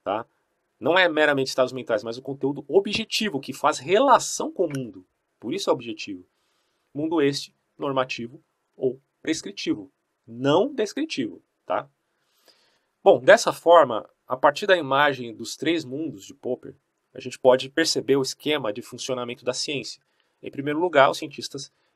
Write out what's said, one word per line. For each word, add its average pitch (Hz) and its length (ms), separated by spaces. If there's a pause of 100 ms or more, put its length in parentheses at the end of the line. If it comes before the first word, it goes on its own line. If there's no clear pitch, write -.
tá? - 240 (520)
Não 160 200
é 180 100
meramente 147 400
estados 127 240
mentais, 117 320
mas 117 140
o 135 40
conteúdo 139 460
objetivo 196 720
que 135 120
faz 151 260
relação 226 760
com 185 140
o 143 120
mundo. 104 280 (340)
Por 120 140
isso 196 160
é - 20
objetivo. 107 520 (680)
Mundo 160 300
este, 139 320 (240)
normativo 131 640 (340)
ou 131 240 (220)
prescritivo. 160 680 (360)
Não 139 460
descritivo, 214 680 (220)
tá? 127 240 (1120)
Bom, 170 160
dessa 156 340
forma, 139 560 (200)
a 127 80
partir 151 300
da 185 100
imagem 135 580
dos 110 220
três 160 280
mundos 127 400
de - 100
Popper, - 400 (400)
a - 60
gente 127 180
pode 131 320
perceber 151 460
o 135 60
esquema 135 480
de 110 120
funcionamento 120 600
da 123 120
ciência. - 480 (400)
Em - 80
primeiro 147 280
lugar, 151 300
os - 80
cientistas, 139 560 (240)